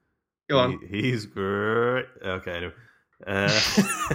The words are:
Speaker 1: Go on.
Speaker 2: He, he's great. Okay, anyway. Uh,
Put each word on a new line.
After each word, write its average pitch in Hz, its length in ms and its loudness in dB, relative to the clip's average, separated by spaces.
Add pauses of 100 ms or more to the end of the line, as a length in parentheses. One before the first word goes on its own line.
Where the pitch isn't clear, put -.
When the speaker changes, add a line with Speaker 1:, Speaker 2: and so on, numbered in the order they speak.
(500)
Speaker 1:
Go 143 100 4
on. 123 200 0 (100)
Speaker 2:
He, 101 120 -2 (100)
he's 110 140 -4
great. 110 800 0 (180)
Okay, 92 280 -6
anyway. 87 220 -6 (520)
Uh, 101 360 2 (540)